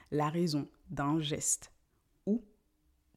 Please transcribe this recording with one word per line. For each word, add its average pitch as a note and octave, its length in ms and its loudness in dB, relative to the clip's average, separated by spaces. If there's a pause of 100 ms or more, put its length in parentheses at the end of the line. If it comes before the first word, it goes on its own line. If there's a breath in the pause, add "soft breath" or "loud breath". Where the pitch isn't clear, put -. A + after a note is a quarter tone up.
(120)
la D3 160 2
raison D#3 400 0 (220)
d'un D3 320 0
geste - 500 -2 (540)
ou G#3+ 180 0 (720)